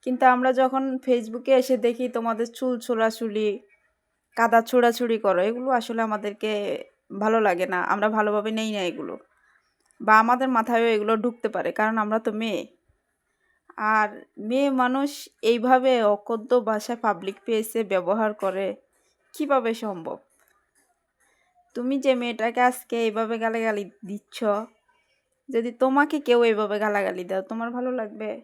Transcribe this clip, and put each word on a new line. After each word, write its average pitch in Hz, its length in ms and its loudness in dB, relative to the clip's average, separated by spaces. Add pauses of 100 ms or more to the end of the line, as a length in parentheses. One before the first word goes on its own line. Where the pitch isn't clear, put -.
কিন্তু 254 200 0
আমরা 254 260 4
যখন 262 300 2 (160)
Facebook-এ 240 580 0
এসে 254 200 2
দেখি 233 320 0
তোমাদের 233 380 -4
চুল 254 320 -4
ছোড়াছুড়ি, 226 720 -2 (880)
কাদা 233 260 4
ছোড়াছুড়ি 240 560 2
করো, 190 240 2
এগুলো 240 280 -2
আসলে 233 320 -2
আমাদেরকে 214 500 -4 (600)
ভালো 214 280 0
লাগে 185 260 2
না, 185 160 -2
আমরা 202 260 0
ভালোভাবে 214 440 0
নেই 220 200 -4
না 208 100 -4
এগুলো, 156 320 -6 (840)
বা 214 180 2
আমাদের 247 300 2
মাথায়ও 233 380 2
এগুলো 214 300 2
ঢুকতে 226 320 -4
পারে, - 240 -4
কারণ 214 260 0
আমরা 214 200 0
তো 226 140 -2
মেয়ে। 214 300 -4 (1300)
আর 214 180 4 (300)
মেয়ে 254 320 0
মানুষ 262 400 0 (320)
এইভাবে 247 500 4 (120)
অকথ্য 208 460 0 (100)
ভাষা 214 360 -4
পাবলিক 196 460 -2
প্লেসে 220 420 -2
ব্যবহার 196 500 0
করে, 190 320 -2 (680)
কিভাবে 269 400 0
সম্ভব? 190 440 -8 (1600)
তুমি 247 220 -2
যে 262 160 2
মেয়েটাকে 240 460 -4
আজকে 247 360 0
এইভাবে 226 420 -2
গালাগালি 226 460 -2 (200)
দিচ্ছ, 202 340 -12 (1080)
যদি 240 240 -2
তোমাকে 277 480 2
কেউ 240 240 4
এইভাবে 214 340 2
গালাগালি 196 460 0
দেয়, 190 180 -4
তোমার 226 280 -8
ভালো 247 220 -4
লাগবে? 214 380 -6 (140)